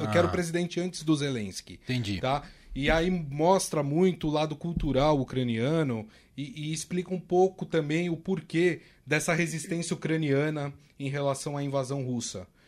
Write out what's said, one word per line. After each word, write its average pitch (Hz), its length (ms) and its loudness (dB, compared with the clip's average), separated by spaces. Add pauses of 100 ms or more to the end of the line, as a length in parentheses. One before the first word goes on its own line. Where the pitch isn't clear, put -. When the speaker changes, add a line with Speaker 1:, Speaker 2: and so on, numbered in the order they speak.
Speaker 1:
Ah. - 80 -2
Speaker 2:
que 135 100 4
era 175 80 6
o - 40 2
presidente 175 500 -2
antes 175 220 -6
do 156 140 4
Zelensky. 110 680 -6
Speaker 1:
Entendi. 101 360 -2
Speaker 2:
Tá? 135 220 0 (320)
E 139 160 0
aí 165 200 4
mostra 160 720 2
muito 160 460 2
o - 20 0
lado 151 260 0
cultural 151 640 2
ucraniano 123 880 0 (280)
e, 147 320 -8
e 160 40 -2
explica 175 420 -4
um 175 60 -4
pouco 185 440 2
também 160 460 0
o 160 60 -2
porquê 170 640 0 (260)
dessa 151 260 0
resistência 165 640 -2
ucraniana 151 760 0 (260)
em 139 100 -4
relação 143 480 -2
à 143 60 -2
invasão 139 420 -2
russa. 113 420 -6 (220)